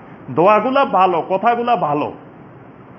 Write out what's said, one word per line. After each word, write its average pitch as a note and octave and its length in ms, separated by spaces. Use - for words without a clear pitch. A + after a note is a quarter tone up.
দোয়াগুলা G#3 540
ভালো, F#3 440
কথাগুলা A#3 480
ভালো। D3 360